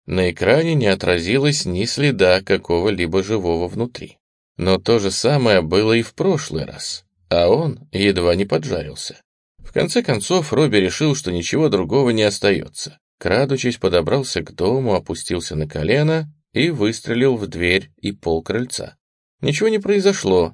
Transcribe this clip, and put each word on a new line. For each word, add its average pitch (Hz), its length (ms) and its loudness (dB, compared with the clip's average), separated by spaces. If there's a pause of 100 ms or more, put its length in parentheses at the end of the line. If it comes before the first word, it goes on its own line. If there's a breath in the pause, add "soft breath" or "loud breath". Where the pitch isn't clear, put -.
На 90 260 0
экране 147 420 2
не 127 140 2
отразилось 95 800 0
ни 92 200 -2
следа 98 560 2
какого-либо 92 800 0
живого 90 440 -2
внутри. - 500 -10 (400)
Но 92 200 2
то 113 220 2
же 98 120 -2
самое 117 500 2
было 98 320 2
и 117 80 2
в - 120 -12
прошлый 156 520 -2
раз, - 400 -14 (240)
а 85 180 4
он 135 440 0
едва 92 440 2
не 98 100 0
поджарился. 98 760 -6 (380)
В - 120 -18
конце 202 320 0
концов, 151 480 -2
Робби 113 260 2
решил, 104 380 2
что - 160 -4
ничего 117 380 0
другого 104 400 2
не 110 140 2
остается. - 760 -2 (200)
Крадучись, 127 580 0
подобрался 90 640 0
к - 120 -16
дому, 113 400 0
опустился 87 640 -4
на 76 120 -4
колено 147 640 0 (220)
и 143 160 0
выстрелил 120 640 0
в 104 120 -6
дверь 87 500 -2
и 98 140 -6
пол 82 320 -4
крыльца. 117 520 -6 (460)
Ничего 180 280 0
не 220 100 0
произошло, 196 760 0